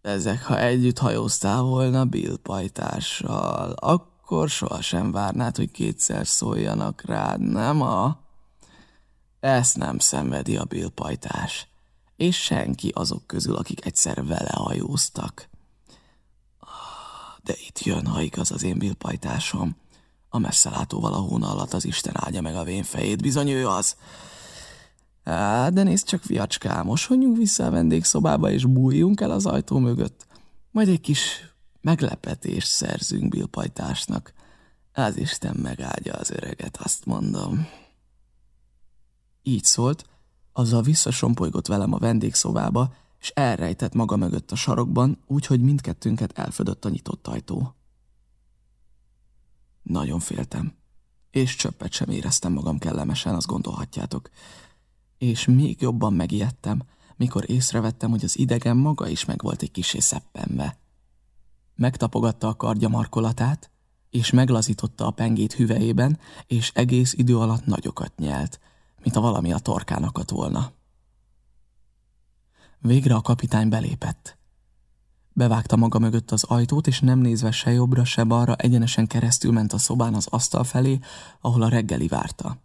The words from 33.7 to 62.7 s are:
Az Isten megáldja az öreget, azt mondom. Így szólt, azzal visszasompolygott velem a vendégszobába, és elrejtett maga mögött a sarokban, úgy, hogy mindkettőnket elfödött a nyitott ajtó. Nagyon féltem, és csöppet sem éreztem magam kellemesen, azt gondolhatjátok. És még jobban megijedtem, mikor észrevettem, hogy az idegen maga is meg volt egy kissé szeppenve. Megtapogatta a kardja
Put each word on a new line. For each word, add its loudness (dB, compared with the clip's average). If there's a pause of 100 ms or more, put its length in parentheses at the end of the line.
Az -2
Isten -4
megáldja -6
az -6
öreget, -10
azt -6
mondom. -4 (1800)
Így 0
szólt, 2 (480)
azzal 4
visszasompolygott 2
velem 0
a 0
vendégszobába, 0 (240)
és -10
elrejtett 0
maga 2
mögött -2
a -4
sarokban, 0
úgy, -2
hogy 4
mindkettőnket 0
elfödött -4
a -2
nyitott -6
ajtó. -6 (2000)
Nagyon -4
féltem, -6 (560)
és 0
csöppet -6
sem -4
éreztem -2
magam -2
kellemesen, -2
azt -4
gondolhatjátok. -6 (880)
És 0
még 4
jobban 0
megijedtem, 0 (340)
mikor -2
észrevettem, 0
hogy 0
az -4
idegen 2
maga 2
is -4
meg -4
volt -4
egy -6
kissé -4
szeppenve. -4 (960)
Megtapogatta 0
a -2
kardja 0